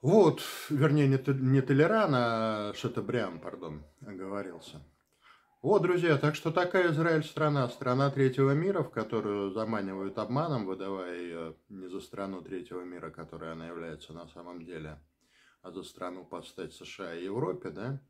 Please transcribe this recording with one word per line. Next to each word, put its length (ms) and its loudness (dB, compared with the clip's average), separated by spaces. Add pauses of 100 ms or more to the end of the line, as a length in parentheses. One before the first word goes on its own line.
Вот, 400 8 (260)
вернее, 400 6
не 100 6
Т-, 160 0
не 280 4
Толеран, 520 4
а 600 2
Шатабриан, 640 -4
пардон, 440 -10 (220)
оговорился. 760 -10 (800)
Вот, 200 4
друзья, 360 4
так 180 2
что 160 -4
такая 400 4
Израиль 320 2
страна, 440 2
страна 420 2
третьего 420 4
мира, 300 0
в 80 -6
которую 640 -2
заманивают 680 -4
обманом, 480 -2
выдавая 540 -6
её 340 -8 (140)
не 200 -14
за 120 -8
страну 420 -8
третьего 400 -10
мира, 280 -12
которой 420 -12
она 160 -12
является 440 -12
на 160 -16
самом 360 -16
деле, 340 -12 (640)
а 100 -16
за 120 -10
страну 400 -12
под 220 -12
стать 280 -12
С 100 -18
Ш 260 -12
А 60 -10
и 80 -8
Европе, 460 -6
да. 400 -8